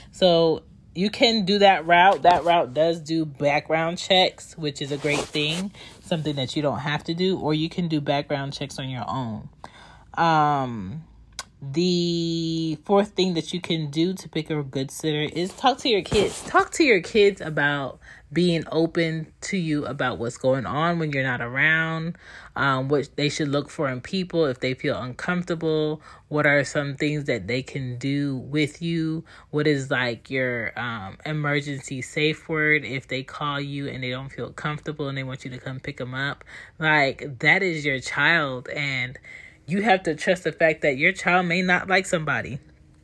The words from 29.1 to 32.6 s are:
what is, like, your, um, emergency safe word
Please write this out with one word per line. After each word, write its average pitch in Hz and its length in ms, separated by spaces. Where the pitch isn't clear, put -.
what 147 160
is, 135 240
like, 123 400
your, 127 500
um, 113 460
emergency 147 720
safe 151 480
word 151 380